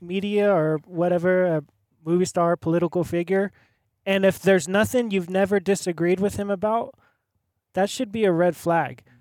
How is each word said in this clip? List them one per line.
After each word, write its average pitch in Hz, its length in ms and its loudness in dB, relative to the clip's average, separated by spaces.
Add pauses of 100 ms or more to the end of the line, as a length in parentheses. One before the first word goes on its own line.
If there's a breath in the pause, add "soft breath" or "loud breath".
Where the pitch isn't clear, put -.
media 202 540 0
or 156 320 0
whatever, 180 580 0
a 160 200 0 (400)
movie 175 200 2
star, 175 320 0
political 170 480 -2
figure, 185 480 -2 (540)
and 190 180 0
if 190 160 2
there's 180 280 4
nothing 214 420 0
you've 185 200 -2
never 190 300 0
disagreed 180 600 0
with 202 160 -2
him 202 140 -4
about, 214 440 -2 (800)
that 196 160 0
should 240 220 -6
be 220 120 -2
a 185 80 4
red 170 240 2
flag. 156 460 -2 (180)